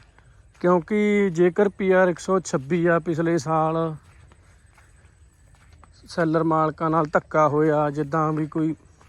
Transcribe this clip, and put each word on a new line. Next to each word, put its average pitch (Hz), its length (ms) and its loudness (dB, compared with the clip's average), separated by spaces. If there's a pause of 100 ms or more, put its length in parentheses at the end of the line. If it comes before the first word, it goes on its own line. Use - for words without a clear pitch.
(600)
ਕਿਉਂਕਿ 202 680 2
ਜੇਕਰ 175 380 2
ਪੀ 196 220 -2
ਆਰ 185 180 4
ਇੱਕ 170 100 -4
ਸੌ 190 220 -2
ਛੱਬੀ 165 460 -4
ਆ, 170 120 2
ਪਿਛਲੇ 170 400 -2
ਸਾਲ 160 580 -4 (2000)
ਸੈਲਰ 165 360 0
ਮਾਲਕਾਂ 160 460 0
ਨਾਲ 160 220 0
ਧੱਕਾ 156 360 2
ਹੋਇਆ, 151 420 2
ਜਿੱਦਾਂ 151 420 -2
ਵੀ 156 140 -4
ਕੋਈ 156 280 -4 (340)